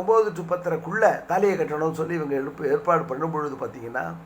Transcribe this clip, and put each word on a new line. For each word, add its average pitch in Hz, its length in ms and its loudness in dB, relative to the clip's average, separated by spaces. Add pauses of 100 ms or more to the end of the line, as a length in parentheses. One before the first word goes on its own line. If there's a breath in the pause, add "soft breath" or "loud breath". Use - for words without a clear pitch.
ஒம்பது 214 360 4
to 175 140 -6
பத்தரைக்குள்ள 175 540 0 (260)
தாலியை 190 260 4
கட்டணும்னு 156 440 0
சொல்லி 170 180 -2
இவங்க 143 220 -2
எழுப்பு-, 147 320 -4
ஏற்பாடு 156 380 2
பண்ணும் 156 240 -2
பொழுது 147 280 -4
பார்த்தீங்கன்னா, 117 420 -6 (200)